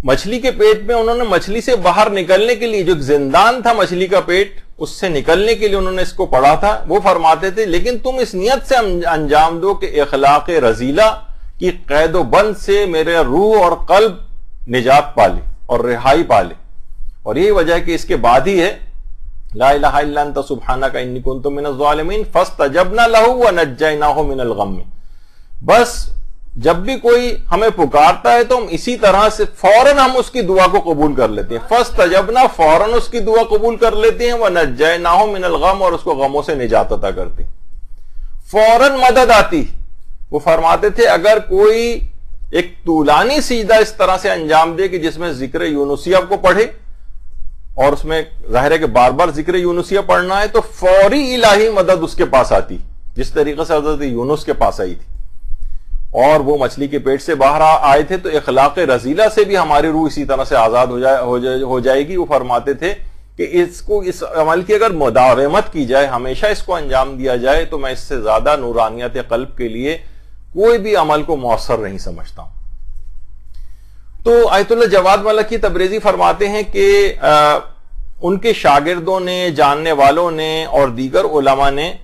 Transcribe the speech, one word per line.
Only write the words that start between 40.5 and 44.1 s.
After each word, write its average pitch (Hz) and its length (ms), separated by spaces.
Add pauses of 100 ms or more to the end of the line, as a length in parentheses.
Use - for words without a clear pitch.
थे, 233 160
अगर 196 340
कोई 220 680 (440)
एक 175 220 (100)
तूलानी 165 560
सीधा 226 340
इस 214 220
तरह 185 200